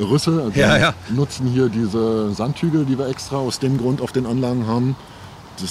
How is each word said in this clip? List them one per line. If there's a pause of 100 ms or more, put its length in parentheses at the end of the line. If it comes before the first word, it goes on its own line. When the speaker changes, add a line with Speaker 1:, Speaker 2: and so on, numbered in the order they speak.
Speaker 1:
Rüssel.
Also
Speaker 2:
Ja,
Speaker 1:
wir
Speaker 2:
ja. (200)
Speaker 1:
nutzen
hier
diese
Sandhügel,
die
wir
extra
aus
dem
Grund
auf
den
Anlagen
haben. (600)
Das